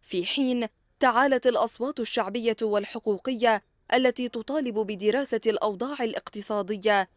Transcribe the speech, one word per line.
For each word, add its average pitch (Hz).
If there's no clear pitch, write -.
في 175
حين 254
تعالت 254
الأصوات 247
الشعبية 220
والحقوقية 214
التي 247
تطالب 240
بدراسة 214
الأوضاع 220
الاقتصادية 208